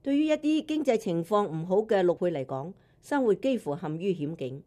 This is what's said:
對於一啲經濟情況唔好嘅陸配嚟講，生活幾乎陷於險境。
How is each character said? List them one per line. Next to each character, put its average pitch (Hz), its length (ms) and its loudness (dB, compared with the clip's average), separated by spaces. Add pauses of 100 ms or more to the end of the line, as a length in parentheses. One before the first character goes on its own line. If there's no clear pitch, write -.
對 277 160 0
於 302 80 4
一 311 80 2
啲 302 320 0
經 311 180 -2
濟 226 140 2
情 170 260 -2
況 208 240 2
唔 160 200 -6
好 185 100 2
嘅 214 260 2
陸 170 120 4
配 175 160 0
嚟 139 140 -4
講， 139 280 -8 (280)
生 277 220 -2
活 208 120 4
幾 254 240 0
乎 147 180 -4
陷 160 220 -6
於 190 120 -2
險 151 240 -4
境。 135 320 -10